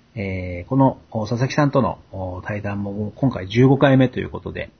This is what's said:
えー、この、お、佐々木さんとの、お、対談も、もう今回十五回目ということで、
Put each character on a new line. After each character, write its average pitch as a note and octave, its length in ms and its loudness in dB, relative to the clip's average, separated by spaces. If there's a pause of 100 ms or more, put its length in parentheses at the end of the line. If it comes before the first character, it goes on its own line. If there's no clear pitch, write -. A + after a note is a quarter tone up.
(160)
え F2+ 500 -6
ー、 - 40 -14
こ C3+ 80 0
の、 C3 200 4 (140)
お、 G#2+ 160 -6
佐 A#2+ 60 -4
々 B2+ 160 -2
木 - 40 -8
さ D3 120 2
ん C#3 60 0
と C#3 100 2
の、 F2 180 -2 (140)
お、 F#2 280 -8
対 G#2 200 -6
談 G2+ 200 -6
も、 G2+ 120 -6
も G#2 140 -4
う - 60 -10
今 - 160 0
回 F#2+ 200 -8
十 A#2+ 180 4
五 C#3 100 6
回 C3+ 200 6
目 C3 100 4
と G#2 140 -4
い - 20 -4
う F2 60 -8
こ - 100 -12
と E2 140 -12
で、 - 260 -10